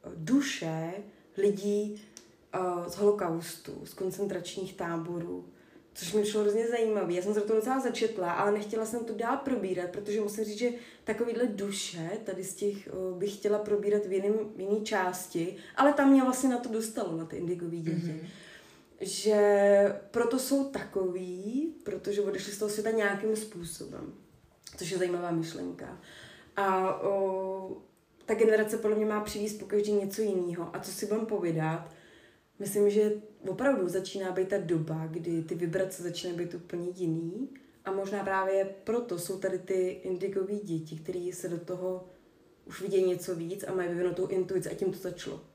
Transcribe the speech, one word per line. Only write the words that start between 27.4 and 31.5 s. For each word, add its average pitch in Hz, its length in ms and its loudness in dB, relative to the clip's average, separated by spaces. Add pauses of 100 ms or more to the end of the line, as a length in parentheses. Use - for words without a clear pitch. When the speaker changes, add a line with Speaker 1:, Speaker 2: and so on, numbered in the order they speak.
Speaker 1:
ta 220 80 2
generace 220 440 4
podle 214 180 2
mě 214 100 2
má 214 140 0
přivést 208 380 -4
pokaždé 208 340 0
něco 202 300 0
jinýho. 175 500 -2
A - 60 -6
co 190 120 -8
si - 160 -6
budem 220 200 0
povídat, 165 640 -2 (680)